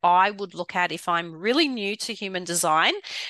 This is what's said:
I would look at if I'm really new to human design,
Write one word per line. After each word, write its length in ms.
I 280
would 220
look 220
at 160
if 160
I'm 280
really 320
new 300
to 160
human 300
design, 500